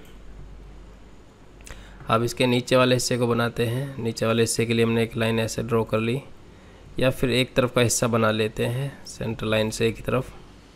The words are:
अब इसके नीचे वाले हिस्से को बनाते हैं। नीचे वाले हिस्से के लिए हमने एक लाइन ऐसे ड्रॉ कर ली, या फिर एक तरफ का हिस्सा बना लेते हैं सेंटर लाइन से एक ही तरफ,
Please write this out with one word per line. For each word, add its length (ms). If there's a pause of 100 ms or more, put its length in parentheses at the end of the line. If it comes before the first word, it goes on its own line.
(2000)
अब 160
इसके 240
नीचे 280
वाले 200
हिस्से 220
को 100
बनाते 380
हैं। 380
नीचे 220
वाले 180
हिस्से 220
के 80
लिए 120
हमने 180
एक 140
लाइन 220
ऐसे 240
ड्रॉ 200
कर 160
ली, 200 (800)
या 120
फिर 200
एक 240
तरफ 200
का 60
हिस्सा 280
बना 220
लेते 360
हैं 240 (160)
सेंटर 380
लाइन 260
से 160
एक 80
ही 80
तरफ, 280 (440)